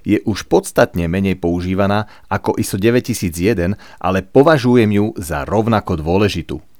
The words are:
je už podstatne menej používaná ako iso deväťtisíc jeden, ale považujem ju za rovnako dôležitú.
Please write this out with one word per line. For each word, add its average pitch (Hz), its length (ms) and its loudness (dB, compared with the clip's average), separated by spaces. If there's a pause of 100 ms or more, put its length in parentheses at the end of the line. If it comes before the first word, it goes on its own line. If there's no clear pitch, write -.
je 101 220 2
už - 180 -4
podstatne 107 640 0
menej 95 300 0
používaná 92 680 -2 (220)
ako 101 320 -2
iso 107 180 -4
deväťtisíc 110 640 0
jeden, 90 400 0 (180)
ale 92 240 -2
považujem 123 720 4
ju 101 120 2 (120)
za 76 300 -6
rovnako 104 580 0
dôležitú. 95 540 0 (200)